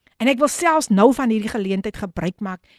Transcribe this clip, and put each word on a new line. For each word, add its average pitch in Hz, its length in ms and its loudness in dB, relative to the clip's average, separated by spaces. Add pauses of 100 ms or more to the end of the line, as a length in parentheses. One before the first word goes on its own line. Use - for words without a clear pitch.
(180)
En 226 100 0
ek 269 140 0
wil 294 80 2
selfs 320 400 0
nou 214 240 6
van 254 160 0
hierdie 220 220 -2
geleentheid 196 460 -4
gebruik 180 440 -6
maak. 190 220 -10 (160)